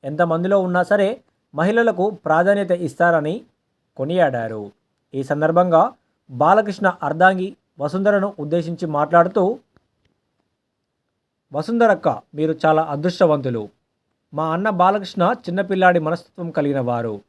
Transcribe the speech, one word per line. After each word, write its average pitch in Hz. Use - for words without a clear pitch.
ఎంతమందిలో 170
ఉన్నా 180
సరే 208
మహిళలకు 208
ప్రాధాన్యత 180
ఇస్తారని 170
కొనియాడారు. 123
ఈ 135
సందర్భంగా 165
బాలకృష్ణ 185
అర్ధాంగి 185
వసుంధరను 196
ఉద్దేశించి 165
మాట్లాడుతూ, 170
"వసుంధరక్క, 185
మీరు 156
చాలా 160
అదృష్టవంతులు. 147
మా 160
అన్న 196
బాలకృష్ణ 190
చిన్నపిల్లాడి 185
మనస్తత్వం 170
కలిగిన 143
వారు. 117